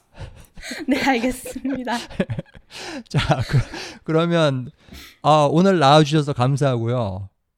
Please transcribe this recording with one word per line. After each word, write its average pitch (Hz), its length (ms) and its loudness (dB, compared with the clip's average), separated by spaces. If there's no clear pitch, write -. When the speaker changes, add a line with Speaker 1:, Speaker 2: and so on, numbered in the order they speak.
Speaker 1:
<laughs> - 400 -12
Speaker 2:
네, 269 140 0
알겠습니다. 254 960 -4
Speaker 1:
<laughs> - 1120 -10
자, 151 100 -2
그, 139 100 0
그러면, 160 680 0
아, 147 300 4
오늘 185 280 4
나와주셔서 147 540 4
감사하고요. 123 960 -2